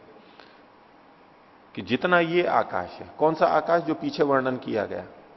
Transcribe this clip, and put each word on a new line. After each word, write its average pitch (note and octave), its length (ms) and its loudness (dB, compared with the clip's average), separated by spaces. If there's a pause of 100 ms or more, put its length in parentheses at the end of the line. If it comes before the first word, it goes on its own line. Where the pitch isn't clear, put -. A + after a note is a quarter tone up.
(1700)
कि A2 80 -8
जितना F3+ 380 2
ये E3+ 260 2
आकाश F#2 440 0
है, F#2 280 -16
कौन D#3+ 160 2
सा E3+ 120 2
आकाश? D#3+ 360 2
जो D3+ 120 -4
पीछे D3 280 -4
वर्णन C3 340 2
किया A2+ 300 -4
गया, F#2 200 -10 (300)